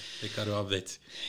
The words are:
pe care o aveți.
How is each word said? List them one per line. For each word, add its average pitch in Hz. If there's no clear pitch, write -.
pe 107
care 104
o 104
aveți. 98